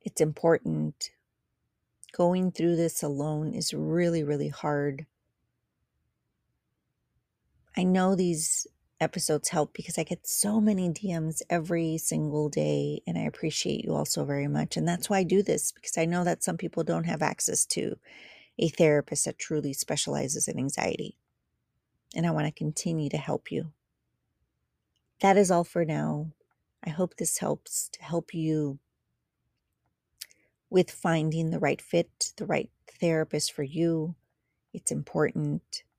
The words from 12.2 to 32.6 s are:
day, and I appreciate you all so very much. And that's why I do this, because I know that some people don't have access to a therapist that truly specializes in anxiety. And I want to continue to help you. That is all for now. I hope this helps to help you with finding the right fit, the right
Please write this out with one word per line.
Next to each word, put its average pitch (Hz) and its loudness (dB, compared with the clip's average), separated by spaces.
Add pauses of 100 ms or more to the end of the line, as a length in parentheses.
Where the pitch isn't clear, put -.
day, 147 0
and 170 -2
I 165 -2
appreciate - -4
you 165 -2
all 147 0
so 147 -2
very 143 -2
much. 147 -2
And 160 0
that's 170 -4
why 202 2
I 190 4
do 190 4
this, 151 0
because - -8
I 165 2
know 175 0
that 170 0
some 170 -2
people 165 -4
don't 165 -2
have 165 -2
access - 0
to - -2 (640)
a 165 2
therapist 147 4
that 143 -6
truly 143 -2
specializes 143 -4
in - -6
anxiety. - -4 (1000)
And 165 0
I 165 2
want 151 0
to 151 -4
continue 156 -2
to - -4
help 143 -4
you. 160 -4 (1500)
That 190 8
is 190 6
all 170 6
for 170 0
now. 151 -2 (500)
I - -6
hope 175 -2
this - -2
helps - -4
to - -18
help 165 -4
you 156 0 (1900)
with 185 2
finding 160 0
the 165 -2
right 143 2
fit, - -2
the - -8
right - -2 (300)